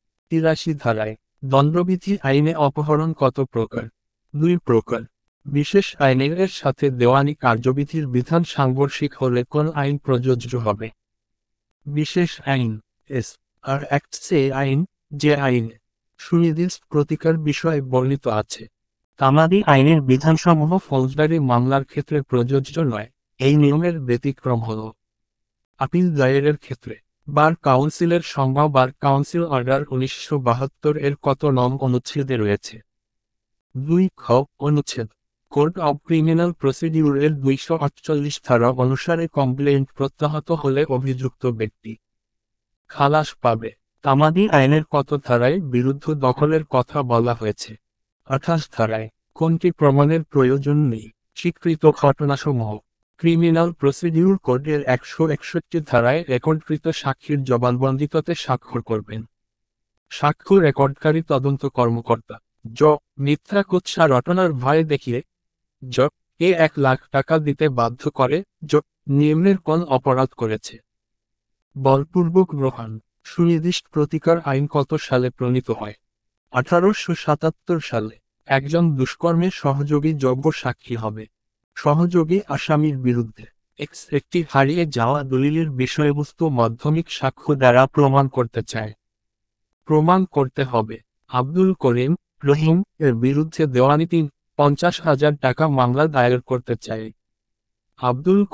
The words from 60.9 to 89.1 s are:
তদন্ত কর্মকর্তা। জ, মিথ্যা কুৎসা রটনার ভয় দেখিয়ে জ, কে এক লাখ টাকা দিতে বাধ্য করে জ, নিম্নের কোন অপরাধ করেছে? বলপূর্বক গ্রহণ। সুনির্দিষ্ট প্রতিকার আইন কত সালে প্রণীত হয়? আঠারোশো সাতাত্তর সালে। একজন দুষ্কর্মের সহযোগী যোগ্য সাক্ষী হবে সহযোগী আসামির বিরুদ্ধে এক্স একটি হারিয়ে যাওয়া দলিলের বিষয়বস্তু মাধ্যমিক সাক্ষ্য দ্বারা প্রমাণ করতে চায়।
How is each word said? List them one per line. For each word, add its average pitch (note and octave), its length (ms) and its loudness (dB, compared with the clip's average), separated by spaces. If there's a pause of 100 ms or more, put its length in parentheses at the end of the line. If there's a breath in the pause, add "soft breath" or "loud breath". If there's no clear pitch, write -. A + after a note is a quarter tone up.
তদন্ত C#3 340 -2 (140)
কর্মকর্তা। A#2 600 -2 (420)
জ, - 20 2 (380)
মিথ্যা D3+ 440 -2
কুৎসা - 440 -2
রটনার E3+ 460 2
ভয় C#3 320 0
দেখিয়ে C3+ 360 -4 (600)
জ, B2+ 140 -10 (440)
কে E3+ 80 2 (180)
এক D3+ 120 0
লাখ C3+ 200 2 (120)
টাকা C#3 280 -2
দিতে D3 260 -2 (140)
বাধ্য A#2 320 -2
করে C#3 280 0 (320)
জ, - 20 -8 (460)
নিম্নের E3 400 2
কোন D#3+ 220 -2 (160)
অপরাধ C3 340 0 (100)
করেছে? A2 340 -6 (1040)
বলপূর্বক E3 720 2 (120)
গ্রহণ। A#2+ 320 -4 (380)
সুনির্দিষ্ট E3+ 640 0
প্রতিকার D#3 520 0
আইন C#3 220 0
কত C#3+ 240 -2 (160)
সালে B2+ 240 0
প্রণীত B2+ 400 -2
হয়? G#2 260 -8 (560)
আঠারোশো F3 600 0 (120)
সাতাত্তর D#3+ 540 -2 (120)
সালে। A2 260 -6 (320)
একজন C#3+ 360 0 (120)
দুষ্কর্মের E3+ 640 -2
সহযোগী C#3+ 500 0 (120)
যোগ্য C3 280 0
সাক্ষী - 440 -8
হবে A2 280 -8 (520)
সহযোগী E3+ 600 2 (100)
আসামির D3 500 0
বিরুদ্ধে A#2+ 460 -2 (340)
এক্স - 220 -12 (120)
একটি D3 260 -2 (120)
হারিয়ে C#3+ 340 2 (120)
যাওয়া B2 280 0
দলিলের C#3+ 460 0
বিষয়বস্তু C#3+ 800 -2
মাধ্যমিক B2+ 600 0
সাক্ষ্য - 400 -6 (100)
দ্বারা B2+ 220 6 (120)
প্রমাণ C#3 340 4
করতে A#2+ 340 -4
চায়। G#2+ 300 -8 (960)